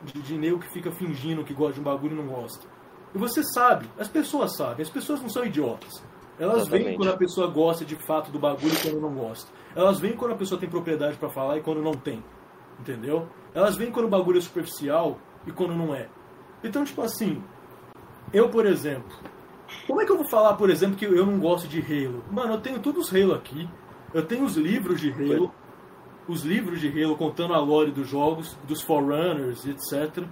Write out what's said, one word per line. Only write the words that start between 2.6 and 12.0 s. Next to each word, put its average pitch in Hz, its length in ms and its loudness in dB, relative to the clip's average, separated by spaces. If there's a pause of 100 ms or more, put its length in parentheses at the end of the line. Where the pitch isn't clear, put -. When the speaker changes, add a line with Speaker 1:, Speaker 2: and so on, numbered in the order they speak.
Speaker 1:
E 196 40 -4
você 240 240 0
sabe, 247 440 4 (120)
as 208 100 -6
pessoas 294 480 0
sabem, 127 260 -2
as 156 80 -4
pessoas 277 300 -4
não 247 80 -8
são 247 160 -2
idiotas. 147 580 -4 (360)
Elas 208 300 2
veem 190 140 2
Speaker 2:
Exatamente. 190 140 -2
Speaker 1:
quando 185 160 2
a 185 40 0
pessoa 180 320 2
gosta 165 360 2
de 151 120 -8
fato 156 340 -2
do 143 80 -6
bagulho 143 340 0
e 160 100 2
quando 151 180 -2
não 151 140 -4
gosta. 113 360 -8 (260)
Elas 190 240 4
veem 220 160 0
quando 240 160 -2
a - 40 -4
pessoa 185 220 -4
tem 180 120 -6
propriedade 156 480 -2
pra 147 100 -4
falar 135 300 -2
e - 20 -2
quando 156 220 -2
não 156 100 0
tem. 123 320 -6 (540)